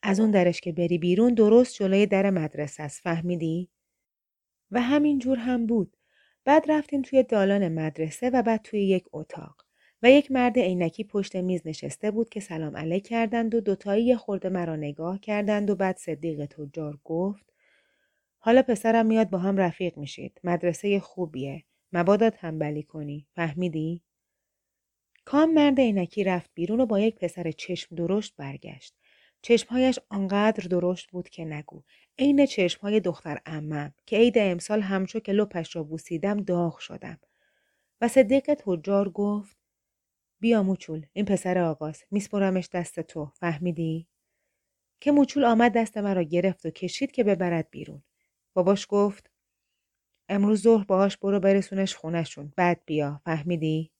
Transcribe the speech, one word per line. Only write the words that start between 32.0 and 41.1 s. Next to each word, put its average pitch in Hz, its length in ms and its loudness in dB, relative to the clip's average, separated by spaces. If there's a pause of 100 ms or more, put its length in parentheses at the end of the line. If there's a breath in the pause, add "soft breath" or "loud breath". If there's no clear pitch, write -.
عین 277 280 4
چشمهای 202 540 0
دختر 165 460 -6
عمم 151 460 -8 (140)
که - 100 -2
عید 233 220 4
امسال 202 420 0
همچو 190 400 -4
که 202 120 -6
لپش 202 440 -2
را 165 60 -6
بوسیدم 165 580 -6
داغ 175 380 -2
شدم. - 400 -16 (840)
و 233 80 0
صدیق 262 460 4
تجار 196 540 -2
گفت: 208 480 -4 (840)
«بیا 226 220 2
موچول، 170 500 -4